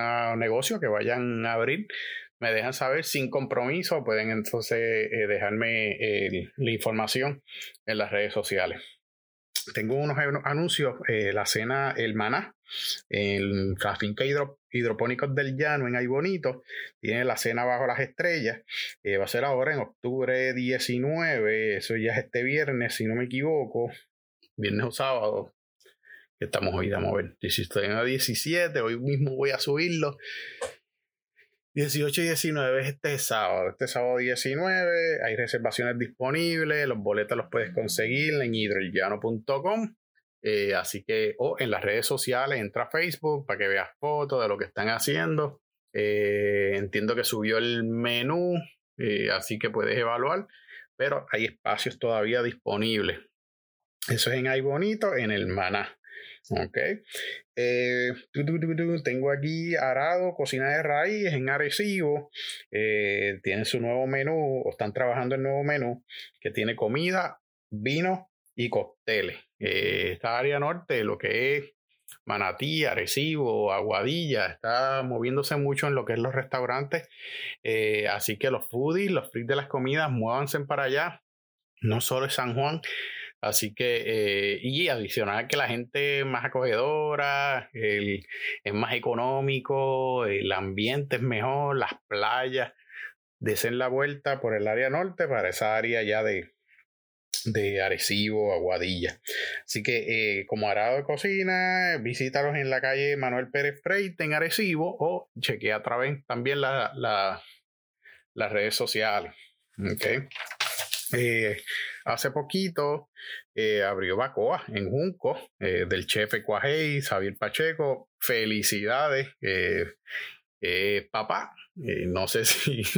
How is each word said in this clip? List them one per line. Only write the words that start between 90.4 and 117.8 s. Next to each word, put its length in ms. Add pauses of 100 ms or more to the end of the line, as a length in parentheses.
ambiente 640
es 80
mejor, 520
las 140 (180)
playas. 640 (680)
Desen 400
la 80
vuelta 540
por 140
el 120
área 240
norte 360
para 220
esa 260
área 280
ya 180
de, 300 (920)
de 360
Arecibo, 720
Aguadilla. 640 (440)
Así 180
que, 600
eh, 40
como 240
Arado 280
de 60
Cocina, 960
visítalos 580
en 120
la 100
calle 380
Manuel 320
Pérez 320
Freite 420
en 120
Arecibo 640
o 400
chequea 380
a 40
través 460
también 340
la, 320
la, 480 (920)
las 160
redes 240
sociales. 580 (460)
Ok. 500 (840)
Eh, 480 (440)
hace 260
poquito, 800 (460)
eh, 280
abrió 340
Bacoa 520
en 200
Junco, 480 (220)
eh, 280
del 200
chef 260
Ecuajei, 680
Xavier 360
Pacheco. 720 (100)